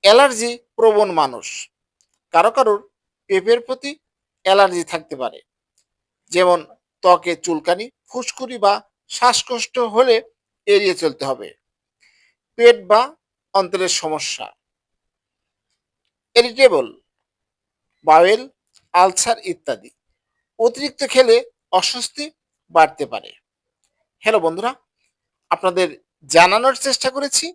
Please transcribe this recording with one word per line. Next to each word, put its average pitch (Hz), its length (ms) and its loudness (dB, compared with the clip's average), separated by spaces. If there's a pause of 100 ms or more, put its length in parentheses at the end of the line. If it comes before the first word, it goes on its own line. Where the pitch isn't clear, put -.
অ্যালার্জি 240 480 4 (260)
প্রবণ 214 300 4 (120)
মানুষ, 127 260 -6 (880)
কারো 262 220 4
কারোর 214 240 0 (480)
পেঁপের 202 380 0
প্রতি 262 240 -10 (540)
অ্যালার্জি 185 380 2 (100)
থাকতে 156 300 -12
পারে, 117 160 -10 (960)
যেমন 180 240 2 (440)
ত্বকে 175 300 2 (120)
চুলকানি, 175 420 -4 (240)
ফুসকুড়ি 247 540 -12
বা 202 100 2 (420)
শ্বাসকষ্ট - 580 -4 (200)
হলে 240 220 2 (500)
এড়িয়ে 202 360 0
চলতে 156 280 -6
হবে। 107 180 -10 (1080)
পেট 233 220 6 (120)
বা 220 120 4 (520)
অন্ত্রের 185 460 -2
সমস্যা, 156 460 -10 (1900)
ইরিটেবল 233 500 2 (1200)
বাওয়েল, 180 360 4 (520)
আলসার 190 440 0 (140)
ইত্যাদি, - 380 -10 (720)
অতিরিক্ত 254 360 -4 (140)
খেলে 247 220 4 (420)
অস্বস্তি 247 460 -6 (500)
বাড়তে 160 380 2
পারে। - 180 -14 (920)
হ্যালো 214 220 0
বন্ধুরা, 190 280 -4 (840)
আপনাদের 180 340 -2 (460)
জানানোর 214 420 2 (100)
চেষ্টা 262 300 -4
করেছি। 285 380 -4